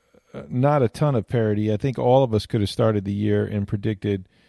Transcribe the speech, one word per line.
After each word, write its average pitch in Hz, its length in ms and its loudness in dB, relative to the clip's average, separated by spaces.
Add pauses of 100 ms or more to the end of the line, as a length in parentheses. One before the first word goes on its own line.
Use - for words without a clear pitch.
(500)
not 139 320 2
a 117 80 2
ton 147 240 -2
of 110 140 -2
parity. 107 440 0
I 107 60 0
think 135 220 -4
all 127 240 4
of 113 100 -2
us 104 140 0
could 113 140 0
have 101 80 0
started 107 360 0
the 101 80 -4
year 104 320 0
and 101 220 -4
predicted, 101 600 -4 (220)